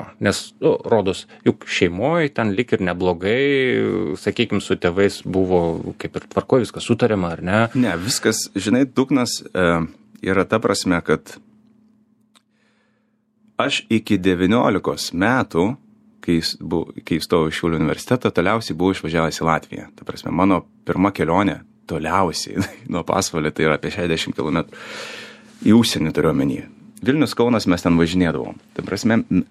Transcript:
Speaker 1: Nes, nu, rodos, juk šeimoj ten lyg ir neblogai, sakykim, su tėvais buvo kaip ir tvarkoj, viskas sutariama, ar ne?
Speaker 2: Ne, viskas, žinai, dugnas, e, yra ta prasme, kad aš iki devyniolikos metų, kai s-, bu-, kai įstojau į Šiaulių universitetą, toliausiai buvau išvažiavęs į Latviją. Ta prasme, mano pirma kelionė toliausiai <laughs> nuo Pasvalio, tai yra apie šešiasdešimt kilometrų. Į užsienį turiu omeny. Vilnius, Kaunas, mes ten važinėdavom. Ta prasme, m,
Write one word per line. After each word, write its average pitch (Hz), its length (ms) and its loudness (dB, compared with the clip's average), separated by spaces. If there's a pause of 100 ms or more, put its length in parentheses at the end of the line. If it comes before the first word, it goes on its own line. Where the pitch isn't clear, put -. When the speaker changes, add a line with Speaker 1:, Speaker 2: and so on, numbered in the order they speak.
(160)
Speaker 1:
Nes, - 400 -2
nu, - 260 2
rodos, 101 440 0 (160)
juk - 240 0
šeimoj 135 680 0
ten 110 180 0
lyg 120 220 -2
ir 104 80 0
neblogai, 98 1300 0
sakykim, 104 440 -2
su 92 160 -2
tėvais 90 480 0
buvo 90 720 0
kaip - 240 -10
ir - 100 -12
tvarkoj, - 340 0
viskas - 220 -6
sutariama, 107 480 0
ar 80 120 -10
ne? 95 160 2 (120)
Speaker 2:
Ne, 123 240 0
viskas, 110 560 -2
žinai, 107 340 2
dugnas, 127 560 0
e, - 260 0 (520)
yra 95 260 2
ta 110 140 0
prasme, 98 420 0
kad - 360 -2 (2250)
aš 135 260 0
iki 110 320 2
devyniolikos 92 960 2
metų, 98 560 0 (560)
kai 85 160 2
s-, - 180 -6
bu-, 82 280 -4 (120)
kai - 220 -4
įstojau 80 300 0
į 76 60 -8
Šiaulių 82 240 -2
universitetą, 78 520 0
toliausiai 95 460 0
buvau 92 180 2
išvažiavęs 80 460 -2
į 80 60 0
Latviją. - 440 -2
Ta - 140 -20
prasme, - 260 -10
mano 90 320 2 (160)
pirma 92 320 0
kelionė 85 480 0 (240)
toliausiai 87 760 -2 (160)
<laughs> - 180 -14
nuo 85 100 -2
Pasvalio, 82 480 -2
tai 78 160 0
yra 76 100 2
apie 76 160 -6
šešiasdešimt - 440 -4
kilometrų. 80 440 -4 (800)
Į 104 120 4
užsienį 95 400 4
turiu 80 160 2
omeny. 69 300 0 (360)
Vilnius, 139 380 0
Kaunas, 117 320 2
mes 87 160 2
ten 87 120 4
važinėdavom. 82 640 2 (160)
Ta - 100 -12
prasme, 110 380 2
m, - 320 2